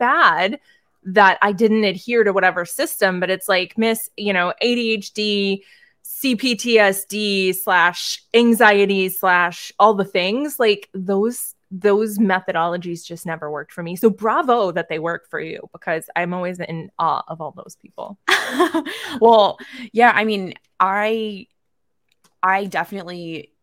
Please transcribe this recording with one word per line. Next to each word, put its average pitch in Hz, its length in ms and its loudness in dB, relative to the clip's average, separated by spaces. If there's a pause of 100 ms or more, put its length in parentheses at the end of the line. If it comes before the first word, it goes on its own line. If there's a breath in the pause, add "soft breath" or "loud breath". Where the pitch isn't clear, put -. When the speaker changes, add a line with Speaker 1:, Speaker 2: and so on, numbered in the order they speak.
Speaker 1:
bad 240 580 2 (460 soft breath)
that 190 380 4
I 208 100 2
didn't 220 320 2
adhere 208 400 0
to 202 80 2
whatever 185 320 2
system, 190 560 -2
but 180 100 -2
it's 190 180 -4
like, 185 300 0
"Miss, 226 380 -2
you 202 160 -4
know, 180 280 0
A 240 140 0
D 233 200 -2
H 202 180 -8
D, 202 520 -2 (380 soft breath)
C - 320 -4
P 240 220 -2
T 233 220 2
S 196 260 2
D 196 480 -2
slash 180 720 -2 (100)
anxiety 202 760 4
slash 180 680 0
all 214 160 6
the 196 100 -2
things," 208 540 -2
like, 208 340 0
those, 196 640 -4 (180)
those 202 460 0
methodologies 175 880 -2
just 170 200 -14
never 160 220 -8
worked 147 220 -10
for 175 140 -12
me. 170 100 -8
So 214 160 4
bravo 226 640 0
that 165 160 -4
they 156 100 -6
work 165 320 -8
for 156 80 -8
you, 160 220 -10 (120)
because 165 440 -6
I'm 175 180 -2
always 180 240 -6
in 165 400 -10
awe 160 300 0
of 165 120 -12
all 151 120 -10
those - 280 -20
people. - 460 -18
Speaker 2:
<laughs> 311 920 -4
Well, 220 360 6 (360 loud breath)
yeah, 233 200 6
I 208 120 2
mean, 202 300 -4 (260)
I, 208 680 -2 (960)
I 190 220 2
definitely 175 880 -8 (100)